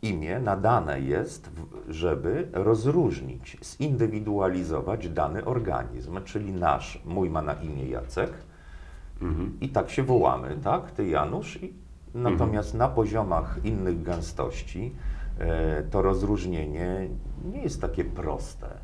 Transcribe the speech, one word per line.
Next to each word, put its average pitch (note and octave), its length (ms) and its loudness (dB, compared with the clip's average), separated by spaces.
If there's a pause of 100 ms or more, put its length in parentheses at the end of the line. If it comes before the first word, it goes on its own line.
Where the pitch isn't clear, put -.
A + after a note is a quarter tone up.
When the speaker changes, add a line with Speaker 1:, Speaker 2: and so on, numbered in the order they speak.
Speaker 1:
Imię F#2 380 0
nadane F#2+ 600 4
jest, C#2+ 500 0
w-, - 420 -10
żeby E2+ 600 2
rozróżnić, G#2 1120 2
zindywidualizować G2+ 1400 0
dany D#2+ 360 0
organizm, C#2+ 800 -2
czyli G2+ 280 -4
nasz, E2 520 2
mój F2+ 260 0
ma D#2+ 120 0
na D2 120 -2
imię C#2+ 340 -4
Jacek B1 440 -2 (920)
Speaker 2:
Mhm. E2+ 380 0
Speaker 1:
i - 80 -2
tak - 220 0
się - 120 2
wołamy, D2 600 4
tak? C3 260 0
Ty G2+ 180 -2
Janusz E2 540 0
i F#3+ 120 -10 (400)
Speaker 2:
Mhm. A#2+ 200 2
Speaker 1:
natomiast G#2+ 400 2
na A#2+ 140 4
poziomach G2+ 760 2
innych F#2 380 0
gęstości, E2+ 920 -4 (460)
e, D#2+ 440 2
to F#2 200 2
rozróżnienie F2+ 1080 0 (440)
nie - 100 -6
jest - 180 -4
takie - 240 0
proste - 640 -4 (180)